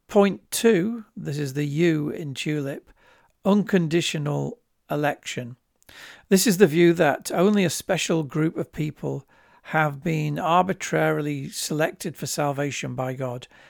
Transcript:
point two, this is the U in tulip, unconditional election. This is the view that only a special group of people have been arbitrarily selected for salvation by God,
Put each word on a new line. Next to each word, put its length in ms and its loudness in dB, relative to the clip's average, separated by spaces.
point 420 2
two, 540 2
this 220 -6
is 160 -4
the 140 -4
U 420 2
in 240 -8
tulip, 580 -6
unconditional 1120 0
election. 680 -4
This 200 6
is 100 4
the 80 8
view 280 6
that 360 0
only 340 4
a 60 2
special 540 -2
group 320 -2
of 160 -6
people 520 -8
have 400 -2
been 340 -2
arbitrarily 1120 0
selected 680 -4
for 100 -10
salvation 680 -4
by 180 -4
God, 320 -8